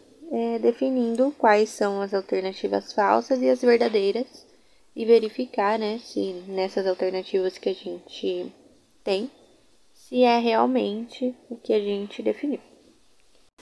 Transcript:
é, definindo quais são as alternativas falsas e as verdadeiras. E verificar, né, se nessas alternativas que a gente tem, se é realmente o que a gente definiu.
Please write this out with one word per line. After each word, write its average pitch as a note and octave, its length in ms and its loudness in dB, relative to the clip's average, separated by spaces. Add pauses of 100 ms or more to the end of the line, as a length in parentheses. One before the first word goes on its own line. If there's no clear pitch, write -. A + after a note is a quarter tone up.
(300)
é, A#3 300 -2
definindo B3 760 0
quais G#3+ 340 4
são G3+ 300 -2
as G3+ 140 -6
alternativas G3 760 -4
falsas A#3 500 2
e C4 80 4
as B3+ 100 2
verdadeiras. A#3 840 0 (480)
E A3+ 120 -6
verificar, A3 720 2
né, A3 260 -4
se F#3+ 300 -6 (120)
nessas F#3+ 400 -2
alternativas F#3 720 -2
que - 140 -4
a - 20 -2
gente F3+ 800 -8 (500)
tem, G#3 280 -2 (640)
se - 280 0
é A#3 160 6
realmente A#3 960 0 (140)
o A#3 80 -12
que - 160 -4
a G#3+ 80 2
gente G3+ 420 -6
definiu. A3 380 -4 (1000)